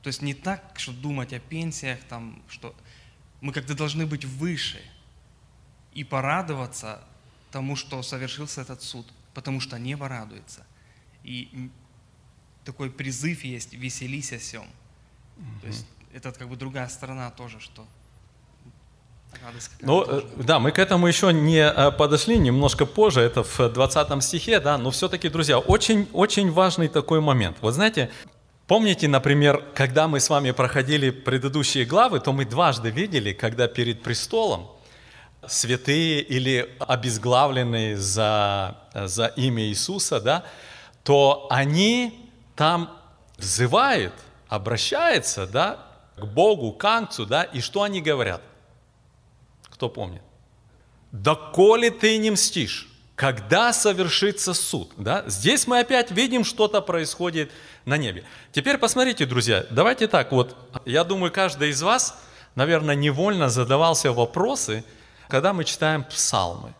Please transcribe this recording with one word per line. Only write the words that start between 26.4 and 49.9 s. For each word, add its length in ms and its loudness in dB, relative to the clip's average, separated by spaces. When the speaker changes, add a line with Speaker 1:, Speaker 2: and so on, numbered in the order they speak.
Speaker 2:
важный 360 2
такой 320 2
момент. 420 2
Вот 120 2
знаете, 360 0
помните, 420 4
например, 520 4
когда 320 2
мы 120 0
с 100 0
вами 220 2
проходили 600 2
предыдущие 720 -2
главы, 360 2
то 100 -2
мы 140 0
дважды 460 0
видели, 420 -2
когда 340 -2
перед 360 -4
престолом 640 -2
святые 760 0
или 480 -2
обезглавленные 1160 0
за, 800 0
за 320 -4
имя 280 0
Иисуса, 580 -4
да, 220 0
то 480 4
они 800 0
там 340 0
взывают, 760 0
обращаются, 1000 -2
да, 320 -2
к 100 -12
Богу, 460 2
к 140 -10
Агнцу, 400 0
да, 180 0
и 160 -6
что 220 -4
они 200 -2
говорят? 400 -2
Кто 200 -6
помнит? 320 -12